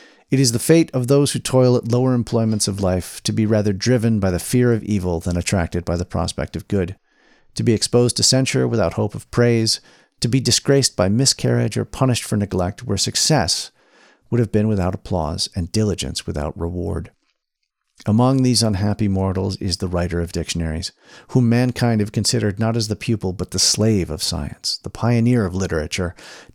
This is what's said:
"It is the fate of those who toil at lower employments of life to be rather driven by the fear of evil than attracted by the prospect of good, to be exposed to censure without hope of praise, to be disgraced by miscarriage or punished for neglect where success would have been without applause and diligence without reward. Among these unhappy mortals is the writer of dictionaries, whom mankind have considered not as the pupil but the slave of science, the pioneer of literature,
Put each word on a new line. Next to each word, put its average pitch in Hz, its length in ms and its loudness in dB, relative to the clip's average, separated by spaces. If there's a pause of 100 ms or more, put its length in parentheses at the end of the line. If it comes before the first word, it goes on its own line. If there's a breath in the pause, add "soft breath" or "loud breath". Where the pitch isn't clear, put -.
(300 loud breath)
"It 135 100 2
is 127 120 2
the 120 60 -2
fate 160 340 4
of 123 140 -2
those 143 260 4
who 131 60 -2
toil 127 380 4
at 117 160 -2
lower 127 220 2
employments 113 520 0
of 98 140 -4
life 92 420 -2
to 123 100 -2
be 107 140 2
rather 104 280 2
driven 113 440 0
by 95 120 2
the 90 80 0
fear 123 340 2
of 113 100 0
evil 90 380 -2
than 87 160 -2
attracted 87 480 -2
by 87 120 -2
the 85 100 -4
prospect 85 500 -6
of - 100 -8
good, 92 300 -2 (580 soft breath)
to - 80 -4
be 113 100 2
exposed 120 440 2
to - 60 0
censure 131 440 2
without 113 280 0
hope 107 200 -2
of - 160 -14
praise, 117 500 2 (400 soft breath)
to 123 80 0
be 127 120 2
disgraced 135 560 2
by 92 120 2
miscarriage 120 680 0
or 110 80 -2
punished 127 400 0
for - 120 -4
neglect 95 480 -2
where 101 120 -2
success - 720 0 (600 soft breath)
would 120 100 2
have 107 100 0
been 107 160 2
without 95 280 0
applause 87 600 -4
and 87 160 -4
diligence 98 560 -2
without 76 320 -6
reward. 87 520 -6 (960)
Among 127 360 4
these 123 200 2
unhappy 104 440 0
mortals 95 520 -2
is 95 180 -4
the 95 100 -4
writer 87 340 -2
of 85 120 -4
dictionaries, 82 580 -4 (380 loud breath)
whom 123 200 2
mankind 120 520 2
have 104 100 -2
considered 107 480 -2
not 113 180 0
as 110 120 -2
the 107 80 -4
pupil 101 360 -4
but 92 200 -8
the 95 60 -4
slave 104 520 2
of 76 120 -6
science, - 600 -6
the - 80 -12
pioneer 117 560 2
of 90 80 -4
literature, 87 600 -2 (400 loud breath)